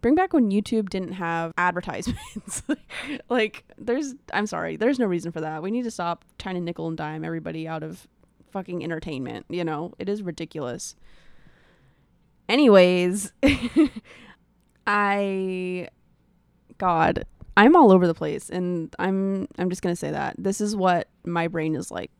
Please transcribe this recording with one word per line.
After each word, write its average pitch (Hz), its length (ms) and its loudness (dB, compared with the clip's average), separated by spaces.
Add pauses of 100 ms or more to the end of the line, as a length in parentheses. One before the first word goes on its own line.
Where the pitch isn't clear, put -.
Bring 262 160 4
back 370 180 0
when 240 160 6
YouTube 208 400 0
didn't 190 220 -6
have 165 440 -4
advertisements. 180 1120 -4
<laughs> 339 40 0 (580)
Like, 233 340 -2 (140)
there's, 254 360 -4 (180)
I'm 208 140 0
sorry, 165 300 -6
there's 247 220 2
no 240 80 2
reason 170 260 -2
for 160 80 -8
that. 156 220 -8
We 190 80 -6
need 240 140 -4
to 226 60 -6
stop 170 340 -6 (140)
trying 185 180 -6
to 175 40 -4
nickel 170 280 -6
and 160 80 -6
dime 156 280 -8
everybody 160 420 -8
out 160 160 -8
of 160 240 -14 (460)
fucking 180 320 -8
entertainment, 139 640 -8
you 175 160 -4
know? 175 340 -6
It 185 100 -8
is 208 140 -6
ridiculous. 151 720 -8 (1500)
Anyways, 196 840 6 (800)
<laughs> - 760 -18
I, 190 1000 -2 (920)
God, 165 460 2 (320)
I'm 240 180 10
all 285 160 10
over 185 160 8
the 165 80 2
place, 151 360 -6
and 175 480 -4
I'm, 190 500 -2 (100)
I'm 180 120 -2
just 185 120 -8
gonna 175 140 -2
say 151 140 -8
that. 147 280 -6
This 196 220 -4
is 208 160 -2
what 185 320 2 (160)
my 170 240 -2
brain 156 260 -2
is - 160 -6
like. - 280 -10